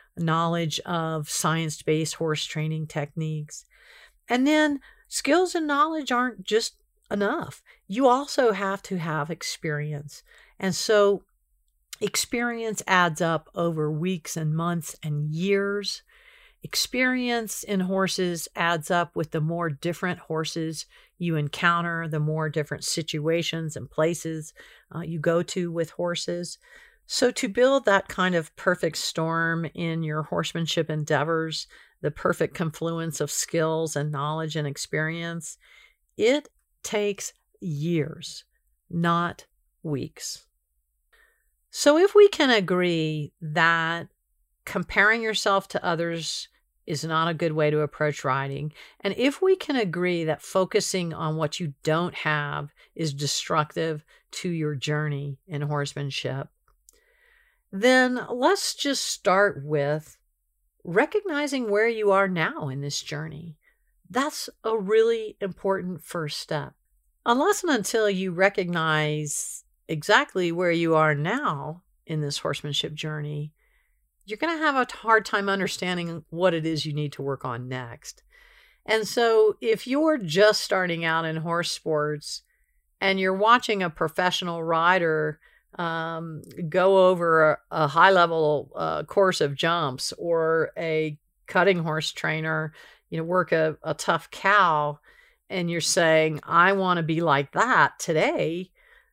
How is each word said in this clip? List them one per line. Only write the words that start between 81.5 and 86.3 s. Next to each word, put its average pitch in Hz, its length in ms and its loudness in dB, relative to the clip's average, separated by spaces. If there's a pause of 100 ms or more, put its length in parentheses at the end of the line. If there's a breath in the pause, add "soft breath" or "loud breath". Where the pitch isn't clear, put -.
sports 151 720 -4 (580)
and 190 200 2
you're 190 140 2
watching 214 480 4
a 175 80 0
professional 175 760 -2
rider, 165 760 2 (400 soft breath)
um, 165 640 -6 (280)